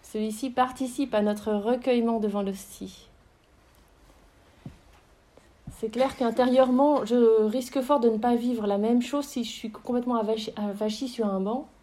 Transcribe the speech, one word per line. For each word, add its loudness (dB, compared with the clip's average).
Celui-ci -6
participe -2
à 4
notre 0
recueillement 0
devant -2
l'hostie. -10
C'est -4
clair 0
qu'intérieurement, 4
je 6
risque -2
fort 2
de 4
ne 2
pas 2
vivre -2
la 2
même 2
chose -4
si -6
je -8
suis -12
complètement -4
avachi-, -4
avachie -4
sur -4
un -2
banc. -4